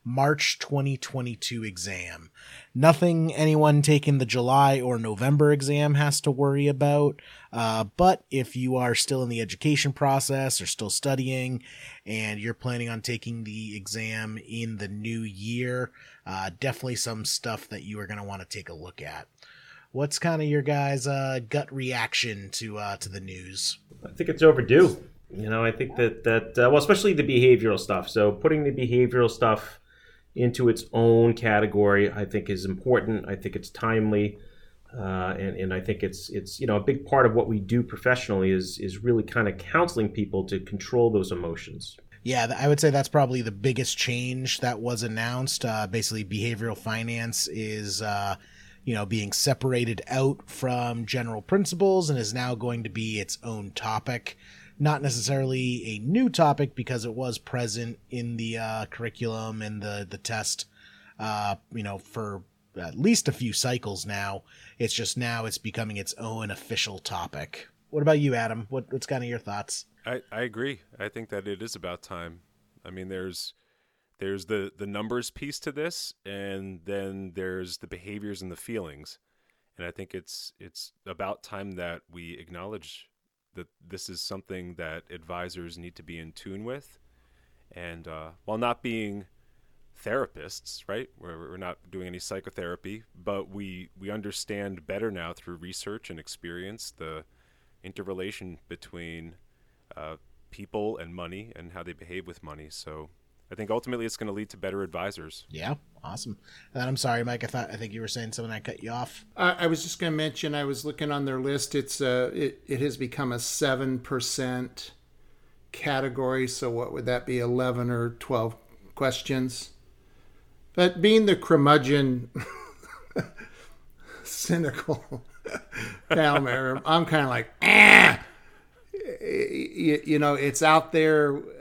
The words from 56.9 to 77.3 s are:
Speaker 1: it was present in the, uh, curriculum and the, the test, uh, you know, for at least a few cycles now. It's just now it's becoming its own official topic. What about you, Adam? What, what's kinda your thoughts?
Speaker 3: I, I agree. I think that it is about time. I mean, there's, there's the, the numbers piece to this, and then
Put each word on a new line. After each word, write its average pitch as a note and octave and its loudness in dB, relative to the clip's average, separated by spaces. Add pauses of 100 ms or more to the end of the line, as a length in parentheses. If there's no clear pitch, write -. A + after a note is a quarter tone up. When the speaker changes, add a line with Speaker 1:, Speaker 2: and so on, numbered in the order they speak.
Speaker 1:
it A2+ -6
was B2 -4
present A#2 -6 (100)
in A#2+ -6
the, A2+ -4
uh, A2 -4
curriculum A2 -6
and G#2+ -8
the, G2+ -6
the G2 -12
test, - -4 (540)
uh, G#2 -2 (180)
you A2+ -6
know, G2+ -8
for G2+ -10 (320)
at F2 -10
least G#3 2
a C#3+ 2
few A#2 -2
cycles A2 -4
now. G2+ -6 (360)
It's A2+ -2
just A2+ -4
now A#2 -4
it's G#2+ -8
becoming G#2+ -6
its - -8
own A2 -8
official G2 -6
topic. - -10 (240)
What D3+ 0
about D3+ 6
you, C#3+ 4
Adam? A2+ -2
What, B2+ -8
what's C3 -6
kinda B2 -4
your A#2+ -6
thoughts? - -8 (220)
Speaker 3:
I, B2 -6 (100)
I A2 -6
agree. A#2+ -6 (180)
I G2+ -6
think A2+ -12
that G2+ -6
it G2+ -6
is A2+ -10
about F2 -10
time. E2+ -12 (420)
I E2+ -18
mean, F#2 -12
there's, F#2 -8 (640)
there's F#2+ -6
the, G2+ -4
the G2+ -10
numbers A2 -4
piece C#3+ -12
to D3+ -10
this, D3+ -8 (100)
and G2 -10
then G2 -8